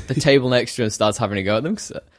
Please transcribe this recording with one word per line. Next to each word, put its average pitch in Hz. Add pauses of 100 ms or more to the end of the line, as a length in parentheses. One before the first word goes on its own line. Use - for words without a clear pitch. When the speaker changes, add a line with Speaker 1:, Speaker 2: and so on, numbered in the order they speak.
Speaker 1:
the 135
Speaker 2:
<laughs> 147
Speaker 1:
table 139
next 120
to 123
him 107
starts 107
having 104
a 95
go 104
at 117
them. 190
So, - (200)